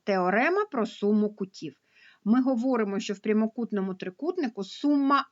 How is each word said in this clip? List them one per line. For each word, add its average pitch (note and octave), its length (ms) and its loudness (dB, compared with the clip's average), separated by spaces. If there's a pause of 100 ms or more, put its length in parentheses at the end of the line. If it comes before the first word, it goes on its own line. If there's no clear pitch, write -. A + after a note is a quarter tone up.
теорема G#3+ 640 2
про B3+ 200 -2
суму G#3 480 0
кутів. F#3+ 420 -10 (480)
Ми A#3 180 4
говоримо, A#3+ 580 0
що G#3+ 140 -6
в F#3+ 60 -8
прямокутному G#3+ 760 -2
трикутнику A#3+ 680 -6
сума C#4 680 0